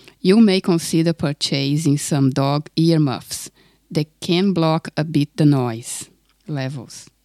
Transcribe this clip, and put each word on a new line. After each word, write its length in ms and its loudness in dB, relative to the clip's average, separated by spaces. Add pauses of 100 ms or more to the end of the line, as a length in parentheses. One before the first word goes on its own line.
(200)
you 200 4
may 200 4
consider 540 0
purchasing 840 -2
some 340 0
dog 460 -2
earmuffs 720 0 (400)
that 180 -4 (120)
can 320 0
block 440 0
a 80 -2
bit 320 -2
the 100 4
noise 640 -2 (380)
levels, 600 -10 (160)